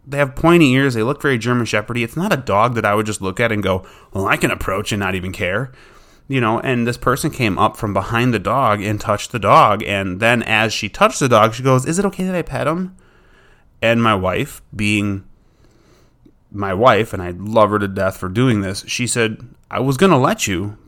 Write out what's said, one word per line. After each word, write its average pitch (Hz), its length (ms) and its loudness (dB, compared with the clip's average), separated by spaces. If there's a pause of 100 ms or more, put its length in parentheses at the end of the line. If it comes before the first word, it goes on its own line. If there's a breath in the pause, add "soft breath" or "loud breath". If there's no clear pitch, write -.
they 139 100 -8
have 135 180 0
pointy 160 360 6
ears. 135 220 2
They 110 100 0
look 135 180 -4
very 135 160 0
German 117 280 0
Shepherdy. 110 380 -4
It's 113 120 -8
not 190 160 -2
a 160 60 0
dog 117 380 2
that 107 100 0
I 101 100 2
would 107 100 0
just 104 160 -6
look 95 180 -4
at 117 120 0
and 104 100 -2
go, 95 240 -2 (280 loud breath)
"Well, 95 120 -4
I 127 120 0
can 127 140 0
approach 98 420 -4
and 104 80 -2
not 95 140 -2
even 92 180 -6
care." 107 400 -4 (560 soft breath)
You 135 120 0
know, 113 180 0
and 120 260 -2
this 120 120 -4
person 131 340 -2
came 107 260 -2
up 104 200 0
from 104 160 -4
behind 117 400 0
the 107 60 0
dog 104 420 0
and 104 180 -4
touched - 320 -4
the - 80 -4
dog. 107 440 4
And 95 360 -4
then 117 240 2
as 110 300 0
she 107 160 -6
touched - 300 0
the 139 100 2
dog, 113 240 4
she 127 100 -8
goes, 131 220 2
"Is 165 140 -2
it 202 60 0
okay 185 200 -4
that 185 100 -4
I 170 60 -4
pet 127 260 -6
him?" 185 280 -4 (880 soft breath)
And 117 220 4
my 110 100 4
wife, 92 480 -2 (140)
being 104 480 0 (1300 soft breath)
my 98 220 -6
wife, 110 400 4
and 95 80 -6
I 90 160 -8
love 104 320 2
her 104 100 2
to 101 80 -2
death 95 300 -2
for 95 100 -8
doing 113 320 0
this, 95 280 -6
she 120 200 -6
said, 113 320 -2 (320)
"I 101 80 -4
was 135 160 0
gonna 165 240 6
let 170 280 0
you, 101 300 -4 (100)